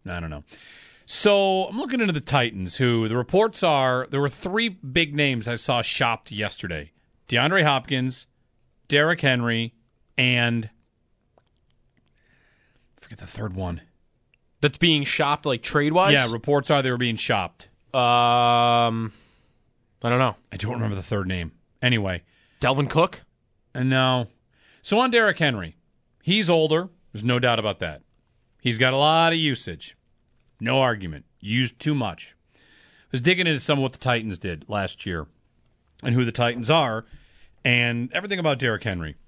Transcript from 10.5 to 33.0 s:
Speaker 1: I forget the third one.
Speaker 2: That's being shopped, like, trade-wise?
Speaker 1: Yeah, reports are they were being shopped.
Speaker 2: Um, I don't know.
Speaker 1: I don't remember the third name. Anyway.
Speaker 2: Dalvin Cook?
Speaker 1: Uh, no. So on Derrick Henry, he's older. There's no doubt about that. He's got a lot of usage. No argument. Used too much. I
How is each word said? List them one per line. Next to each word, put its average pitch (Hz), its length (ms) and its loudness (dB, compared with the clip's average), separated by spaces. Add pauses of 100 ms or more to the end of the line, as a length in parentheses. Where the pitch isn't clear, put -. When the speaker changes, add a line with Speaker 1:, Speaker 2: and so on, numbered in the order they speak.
Speaker 1:
I - 40 -20
forget - 180 -20
the 92 80 -18
third 107 280 -10
one. 90 260 -6 (800)
Speaker 2:
That's 151 160 0
being 156 260 2
shopped, 143 420 -2
like, 127 180 -2
trade-wise? 156 500 2
Speaker 1:
Yeah, 127 180 4
reports 139 400 0
are 143 100 4
they 127 100 -2
were 120 60 -2
being 117 200 -2
shopped. 98 500 -4 (260)
Speaker 2:
Um, 120 1200 4 (880)
I 117 60 0
don't 123 100 2
know. 120 160 0 (160)
Speaker 1:
I - 60 -12
don't 107 160 -4
remember 110 220 -2
the 92 80 -6
third 98 240 -4
name. 90 240 -6 (300)
Anyway. 104 420 0 (380)
Speaker 2:
Dalvin 135 280 0
Cook? - 340 0 (520)
Speaker 1:
Uh, 127 80 -4
no. 131 440 2 (540)
So 208 180 0
on 254 120 2
Derrick 220 280 4
Henry, 110 360 0 (480)
he's 185 260 2
older. 160 400 2 (240)
There's 107 100 -10
no 123 160 2
doubt 120 180 2
about 104 220 -4
that. 78 220 -8 (600)
He's 120 160 -2
got 127 160 2
a 135 40 0
lot 160 360 4
of 165 60 -2
usage. 120 560 -6 (640)
No 123 220 0
argument. 92 440 -4 (140)
Used 120 400 -2
too 151 160 0
much. 107 400 -6 (200)
I - 40 -20 (520)